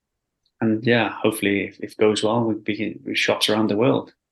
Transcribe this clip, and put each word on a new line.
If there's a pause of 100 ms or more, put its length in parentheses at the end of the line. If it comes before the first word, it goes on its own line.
(600)
and
yeah,
hopefully,
if,
if
it
goes
well,
we
begin
with
shops
around
the
world. (180)